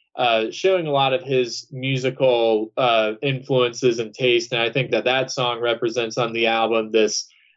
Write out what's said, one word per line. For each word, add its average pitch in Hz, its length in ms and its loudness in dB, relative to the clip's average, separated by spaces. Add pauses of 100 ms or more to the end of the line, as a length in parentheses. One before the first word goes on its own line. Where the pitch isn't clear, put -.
(160)
uh, 113 340 0
showing 185 360 0
a 151 40 -4
lot 139 220 2
of 127 100 -2
his 127 480 -2
musical, 127 1080 0
uh, 113 420 2
influences 127 760 0
and 110 160 -8
taste. 120 380 0
And 117 100 -2
I 117 80 -2
think 127 220 -2
that 110 120 0
that 127 260 0
song 120 300 -4
represents 117 560 -2
on 117 160 -2
the 113 140 0
album 113 440 0
this, 107 380 2 (280)